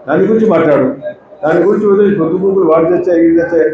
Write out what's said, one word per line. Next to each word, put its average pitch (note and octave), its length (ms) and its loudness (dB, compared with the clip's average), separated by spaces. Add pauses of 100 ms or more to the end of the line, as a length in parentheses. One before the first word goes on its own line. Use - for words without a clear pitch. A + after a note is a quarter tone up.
దాని F3+ 180 0
గురించి A3 240 0
మాట్లాడు. D3+ 380 0 (560)
దాని E3 220 0
గురించి G#3 200 0
వదిలి G3 340 2
పొద్దు E3 160 -2
గుంపులు F#3+ 360 0
వాడు E3 120 2
తెచ్చా, F3 360 -2
వీడు E3 200 2
తెచ్చా. E3+ 220 0 (120)